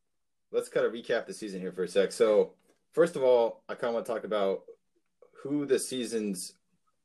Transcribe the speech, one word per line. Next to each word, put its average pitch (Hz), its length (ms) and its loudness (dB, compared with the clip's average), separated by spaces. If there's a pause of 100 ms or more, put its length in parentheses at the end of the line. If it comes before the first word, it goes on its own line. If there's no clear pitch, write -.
(500)
let's 117 180 -4
kinda 127 220 0
recap 117 340 -4
the 98 80 -12
season 95 280 -10
here 90 120 -8
for 92 120 -4
a 87 40 -4
sec. 95 240 2
So, 107 400 4 (400)
first 170 240 2
of 135 60 -4
all, 120 440 4
I 104 100 -8
kinda 120 160 -4
wanna 110 120 -2
talk 110 200 -6
about 98 400 0 (800)
who 143 220 -4
the 127 140 2
season's 110 760 -6 (500)